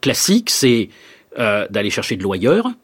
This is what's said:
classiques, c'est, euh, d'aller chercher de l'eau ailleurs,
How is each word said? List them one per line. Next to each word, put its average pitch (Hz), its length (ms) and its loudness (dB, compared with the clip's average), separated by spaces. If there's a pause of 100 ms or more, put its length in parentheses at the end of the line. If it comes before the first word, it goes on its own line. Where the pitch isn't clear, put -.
classiques, 190 500 0
c'est, 117 380 2 (500)
euh, 104 320 0
d'aller 101 180 -2
chercher 104 260 -4
de 90 60 -8
l'eau 95 120 -2
ailleurs, 156 360 2 (140)